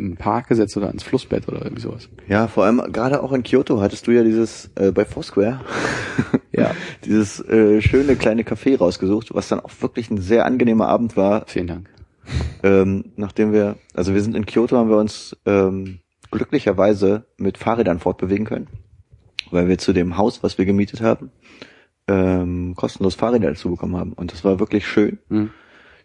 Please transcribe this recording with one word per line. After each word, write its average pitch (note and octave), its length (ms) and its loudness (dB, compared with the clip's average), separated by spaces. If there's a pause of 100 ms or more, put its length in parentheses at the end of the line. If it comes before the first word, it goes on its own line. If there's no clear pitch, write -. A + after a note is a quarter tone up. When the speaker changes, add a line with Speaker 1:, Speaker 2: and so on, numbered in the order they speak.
Speaker 1:
einen F2+ 120 -8
Park A2+ 320 -2
gesetzt A2 280 2
oder G2+ 120 -2
ans - 120 -10
Flussbett - 460 -4
oder - 160 -8
irgendwie - 180 -10
sowas. - 280 -12 (180)
Speaker 2:
Ja, G#2+ 200 2
vor G#2+ 180 2
allem A#2 120 4 (160)
gerade B2+ 300 0
auch C3 80 -6
in C3 100 0
Kyoto B2+ 400 2
hattest G2+ 240 -2
du A#2 60 2
ja A#2+ 120 6
dieses, A2+ 520 0
äh, F#2+ 160 2
bei G#2 120 2
Foursquare, A#2+ 580 -2 (440)
<laughs> - 460 -4
Speaker 1:
Ja. - 240 0 (300)
Speaker 2:
dieses, G#2 340 0 (100)
äh, G#2+ 320 6
schöne C3 360 2
kleine A2+ 260 0
Café C3 340 0
rausgesucht, F#2 560 0
was G2 140 -4
dann - 140 -2
auch - 180 -16
wirklich - 320 -6
ein G#2 80 -2
sehr G2+ 260 2
angenehmer A#2 440 2
Abend A2 280 0
war. G2+ 300 2
Speaker 1:
Vielen - 180 -6
Dank. E2+ 240 -10 (720)
Speaker 2:
Ähm, G2 440 2 (100)
nachdem G#2 360 -2
wir, G#2 260 2 (180)
also F#2 180 0
wir G2+ 80 2
sind A2 140 -4
in G#2 100 -2
Kyoto, A#2+ 320 2
haben A2+ 140 4
wir G#2+ 60 6
uns, - 380 -2 (120)
ähm, F#2+ 540 0 (280)
glücklicherweise G#2 960 2 (120)
mit G2 200 -4
Fahrrädern A2 400 0
fortbewegen F#2+ 480 -2
können, - 220 -8 (800)
weil F2 180 2
wir F2+ 120 2
zu - 120 0
dem F2+ 260 0
Haus, A2 260 0
was - 160 -2
wir F#2+ 60 0
gemietet G2+ 360 0
haben, - 300 0 (800)
ähm, F2+ 640 0
kostenlos - 380 -2
Fahrräder A2+ 360 0
dazu D#2 200 -4
bekommen F2 260 -6
haben. F2+ 180 -6
Und F2 200 -10
das - 100 -12
war F#2+ 160 2
wirklich G#2+ 280 -2
schön, G#2 320 0 (100)
Speaker 1:
Mhm. G#2+ 220 -2 (540)